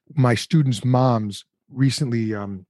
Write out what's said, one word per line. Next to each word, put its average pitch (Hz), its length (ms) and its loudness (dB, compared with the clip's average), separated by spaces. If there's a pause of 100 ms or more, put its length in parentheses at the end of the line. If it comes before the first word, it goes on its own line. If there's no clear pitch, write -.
(140)
my 123 220 4
students' 131 480 0
moms 123 600 0 (260)
recently, 120 640 0
um, 101 360 -10